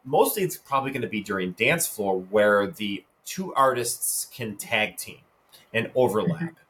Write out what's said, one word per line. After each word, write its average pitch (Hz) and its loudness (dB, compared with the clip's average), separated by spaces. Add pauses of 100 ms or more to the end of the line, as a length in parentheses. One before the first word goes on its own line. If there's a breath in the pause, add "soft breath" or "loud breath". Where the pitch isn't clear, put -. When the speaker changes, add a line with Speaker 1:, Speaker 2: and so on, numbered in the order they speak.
Speaker 1:
Mostly 175 2
it's 170 -4
probably 135 -2
gonna 127 -4
be 104 -4
during 95 -4
dance 143 2
floor 98 -2
where 101 4
the 98 -6 (200)
two - -8
artists - 0
can 107 -8
tag 107 -2
team 92 -14 (540 soft breath)
and 113 -2
overlap. 123 2
Speaker 2:
Mm-hmm. 165 -8 (160)